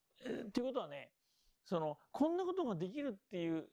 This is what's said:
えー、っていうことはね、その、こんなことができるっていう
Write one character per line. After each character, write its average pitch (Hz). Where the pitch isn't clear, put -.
え -
ー、 226
っ -
て 247
い -
う 254
こ 269
と 262
は 165
ね、 143
そ 175
の、 156
こ 302
ん 339
な 381
こ 359
と 370
が 226
で 180
き 285
る 254
っ -
て 185
い 165
う 156